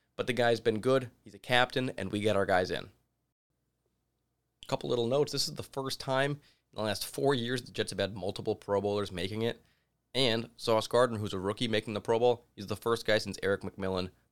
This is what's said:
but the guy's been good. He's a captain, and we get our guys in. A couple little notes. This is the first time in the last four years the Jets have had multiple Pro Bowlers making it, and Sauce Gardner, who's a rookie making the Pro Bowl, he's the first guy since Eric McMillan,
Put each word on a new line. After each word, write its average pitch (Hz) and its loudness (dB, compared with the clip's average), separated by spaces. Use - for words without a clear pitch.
but 107 -4
the 123 -2
guy's 117 2
been 110 2
good. 127 2
He's 104 -20
a 98 -20
captain, 127 0
and 95 -4
we 104 0
get 104 4
our 98 6
guys 92 4
in. 78 -4
A - -20
couple 135 -4
little 120 0
notes. 135 0
This 139 -2
is 147 -10
the - -10
first 135 -6
time 135 0
in - -14
the 104 -4
last 104 -2
four 139 0
years 120 -2
the - -18
Jets 107 -2
have 98 -6
had 98 0
multiple 101 -4
Pro 101 0
Bowlers 101 -2
making 95 -4
it, 117 -4
and 117 2
Sauce 110 2
Gardner, 120 4
who's 104 -4
a 98 -4
rookie 104 -2
making 110 -2
the 101 -4
Pro 113 2
Bowl, 120 2
he's 101 -12
the 101 -4
first 117 -2
guy 107 4
since 104 -4
Eric 98 0
McMillan, 95 -4